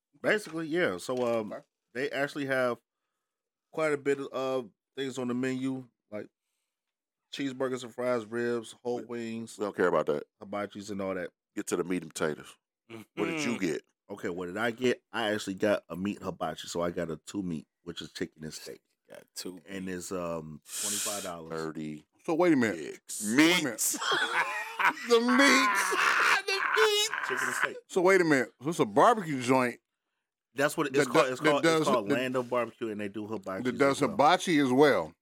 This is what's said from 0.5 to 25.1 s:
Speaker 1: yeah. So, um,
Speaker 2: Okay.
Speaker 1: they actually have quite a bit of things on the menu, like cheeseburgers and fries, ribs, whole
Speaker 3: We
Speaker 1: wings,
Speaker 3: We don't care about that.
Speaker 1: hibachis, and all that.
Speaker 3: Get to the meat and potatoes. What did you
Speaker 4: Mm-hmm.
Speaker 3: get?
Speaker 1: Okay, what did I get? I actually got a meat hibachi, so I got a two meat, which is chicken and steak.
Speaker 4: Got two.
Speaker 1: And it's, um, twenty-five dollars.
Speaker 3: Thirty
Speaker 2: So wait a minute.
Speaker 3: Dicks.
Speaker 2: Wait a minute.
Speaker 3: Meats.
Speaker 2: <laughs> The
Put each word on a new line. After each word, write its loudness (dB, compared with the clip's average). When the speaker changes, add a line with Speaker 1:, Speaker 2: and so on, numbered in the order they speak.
Speaker 1:
yeah. 0
So, -6
um, -6
Speaker 2:
Okay. -12
Speaker 1:
they -4
actually -4
have 0
quite 0
a 2
bit 0
of -4
things -6
on -2
the -2
menu, -4
like -8
cheeseburgers -4
and -14
fries, -2
ribs, -4
whole -4
Speaker 3:
We -10
Speaker 1:
wings, -8
Speaker 3:
We -4
don't -2
care 2
about 2
that. -2
Speaker 1:
hibachis, -8
and -6
all -4
that. -8
Speaker 3:
Get -6
to 0
the 0
meat -4
and -14
potatoes. -4
What -2
did -4
you -2
Speaker 4:
Mm-hmm. -4
Speaker 3:
get? -4
Speaker 1:
Okay, -8
what -6
did -8
I -2
get? -2
I -2
actually -4
got 2
a -10
meat -4
hibachi, -6
so -4
I 0
got -4
a -6
two -6
meat, -6
which -12
is -16
chicken -10
and -10
steak. -14
Speaker 4:
Got -20
two. -12
Speaker 1:
And -8
it's, -8
um, -6
twenty-five -4
dollars. -8
Speaker 3:
Thirty -6
Speaker 2:
So 0
wait 6
a 6
minute. 2
Speaker 3:
Dicks. -10
Speaker 2:
Wait -2
a 6
minute. -
Speaker 3:
Meats. -2
Speaker 2:
<laughs> -2
The 6